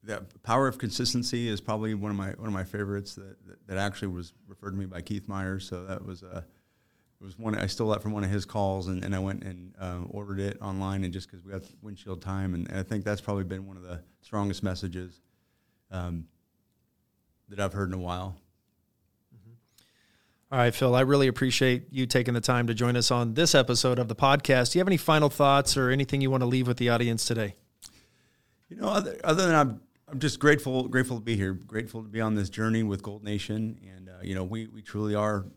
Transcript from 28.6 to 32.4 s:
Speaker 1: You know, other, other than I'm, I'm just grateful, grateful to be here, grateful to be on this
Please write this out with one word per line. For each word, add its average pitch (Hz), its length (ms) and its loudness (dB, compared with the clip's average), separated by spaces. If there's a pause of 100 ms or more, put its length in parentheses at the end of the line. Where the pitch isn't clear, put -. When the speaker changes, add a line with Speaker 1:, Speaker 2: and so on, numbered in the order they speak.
Speaker 1:
You 175 100 -18
know, 208 100 -4
other, 208 360 -2
other 175 220 2
than 170 100 4
I'm, 139 260 4 (260)
I'm 135 120 -8
just 143 200 0
grateful, 131 480 4
grateful 127 300 0
to 110 60 -8
be 117 120 0
here, 98 180 0
grateful 113 500 -8
to 110 60 -14
be 110 120 -6
on 110 140 2
this 98 140 0